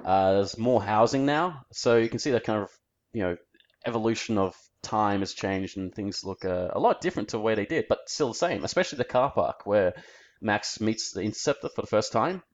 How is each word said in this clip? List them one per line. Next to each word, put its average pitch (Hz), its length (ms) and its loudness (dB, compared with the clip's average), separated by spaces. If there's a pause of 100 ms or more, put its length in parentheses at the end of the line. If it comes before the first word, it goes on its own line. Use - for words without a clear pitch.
Uh, 95 300 4
there's 98 240 2
more 117 240 4
housing 113 440 4
now, 151 360 -2 (100)
so 117 240 4
you 117 140 4
can 120 80 -4
see 147 120 -2
that 120 140 2
kind 107 180 0
of, 92 60 -6 (440)
you 110 100 -2
know, 87 140 0 (500)
evolution 113 500 -2
of 95 180 0 (280)
time 104 380 0
has 95 120 -4
changed 98 460 -4
and 92 160 -8
things 101 300 -6
look, 95 200 -8
uh, 90 280 -2
a - 60 -4
lot 208 220 0
different - 300 -4
to 117 80 -4
where 110 180 0
they 104 80 0
did, 143 240 -2
but - 180 0
still 143 220 -2
the 113 60 -6
same, 143 300 -2
especially 170 340 -2
the 123 60 -2
car 127 260 2
park - 340 -2
where 101 300 4 (480)
Max 107 380 -2
meets 110 320 -2
the 98 100 -4
Interceptor 139 520 -2
for - 60 -4
the - 80 -8
first 110 240 0
time. 160 300 0 (120)